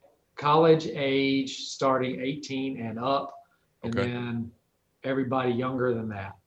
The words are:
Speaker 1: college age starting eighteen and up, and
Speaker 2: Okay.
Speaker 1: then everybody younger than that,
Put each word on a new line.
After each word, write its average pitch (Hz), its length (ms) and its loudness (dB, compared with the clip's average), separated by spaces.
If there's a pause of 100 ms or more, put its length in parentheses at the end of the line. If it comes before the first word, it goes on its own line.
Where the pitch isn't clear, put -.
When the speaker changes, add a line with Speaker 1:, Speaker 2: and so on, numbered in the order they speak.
(340)
Speaker 1:
college 156 540 6
age 135 800 0
starting 127 520 0
eighteen 135 600 -6
and 113 180 -6
up, 139 340 -2 (520)
and 117 120 -4
Speaker 2:
Okay. 120 120 0
Speaker 1:
then 120 420 -6 (540)
everybody 131 480 0
younger 127 420 0
than 113 140 -4
that, 95 280 -10 (100)